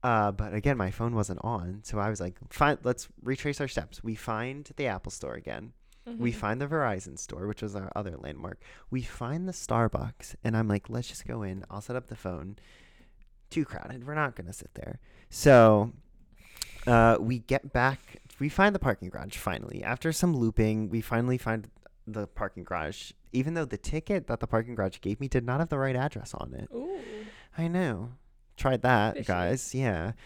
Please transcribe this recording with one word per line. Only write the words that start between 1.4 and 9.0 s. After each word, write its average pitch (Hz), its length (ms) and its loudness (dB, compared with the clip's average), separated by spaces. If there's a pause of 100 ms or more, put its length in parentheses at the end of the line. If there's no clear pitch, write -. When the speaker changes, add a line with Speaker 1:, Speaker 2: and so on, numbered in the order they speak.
Speaker 1:
on, 101 400 -4
so - 160 -6
I 101 120 0
was 104 100 -4
like, 90 180 -8 (120)
"Fine, 147 340 4
let's 123 240 -2 (140)
retrace 135 380 -4
our 139 80 -2
steps." - 360 -8
We 113 100 -4
find 123 640 -6
the 143 100 -2
Apple 92 240 -4
Store 64 240 -8
again. 107 380 -10 (340)
We 220 240 -2
Speaker 2:
Mm-hmm. 110 100 -6
Speaker 1:
find 113 200 -2
the 143 80 -4
Verizon 113 500 -2
store, - 280 -8
which 104 160 -6
was 101 120 -6
our 95 220 -8
other 95 220 -6
landmark. - 420 -12 (300)
We 127 120 -4